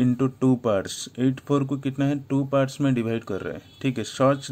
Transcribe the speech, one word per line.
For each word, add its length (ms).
into 240
two 140
parts। 320
एट 280
फ़ोर 180
को 200
कितना 200
है, 140
टू 220
पार्ट्स 300
में 120
डिवाइड 300
कर 180
रहे 120
हैं। 80
ठीक 160
है, 80
such 460